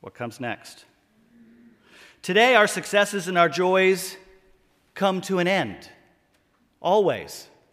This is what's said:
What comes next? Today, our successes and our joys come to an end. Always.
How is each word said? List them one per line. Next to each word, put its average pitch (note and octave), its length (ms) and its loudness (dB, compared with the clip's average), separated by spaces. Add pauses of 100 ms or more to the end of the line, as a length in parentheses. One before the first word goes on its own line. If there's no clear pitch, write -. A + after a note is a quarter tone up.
What - 140 -20
comes A#2+ 240 -12
next? - 480 -12 (1400)
Today, A#3 320 4
our G#3 140 6
successes G3+ 580 -2
and F#3 100 -4
our E3+ 120 4
joys F#3 680 0 (800)
come F#3+ 280 -2
to F#3+ 180 -4
an F3 80 0
end. D3+ 420 -4 (880)
Always. E3 720 -2 (220)